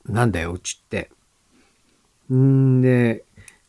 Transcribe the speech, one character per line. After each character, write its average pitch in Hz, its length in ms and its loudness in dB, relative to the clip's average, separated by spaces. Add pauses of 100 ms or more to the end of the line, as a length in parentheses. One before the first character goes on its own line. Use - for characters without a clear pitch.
な 113 180 -2
ん 113 80 0
だ 85 80 -6
よ、 82 120 -6
う 90 60 -8
ち - 240 -14
っ - 60 -20
て。 - 220 -10 (1200)
ん 131 480 2
で、 123 460 0 (420)